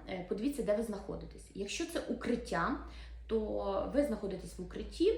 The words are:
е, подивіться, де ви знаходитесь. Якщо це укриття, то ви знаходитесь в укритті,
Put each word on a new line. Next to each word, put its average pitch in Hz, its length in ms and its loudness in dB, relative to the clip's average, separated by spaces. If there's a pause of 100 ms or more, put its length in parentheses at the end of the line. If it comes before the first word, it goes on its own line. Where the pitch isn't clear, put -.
е, 180 200 -4
подивіться, 226 340 0
де 208 120 6
ви 220 80 2
знаходитесь. - 720 -6
Якщо 247 300 -2
це - 140 -2
укриття, 226 800 2 (500)
то 208 640 0
ви 269 120 6
знаходитесь 185 540 -2
в - 20 -8
укритті, 269 560 2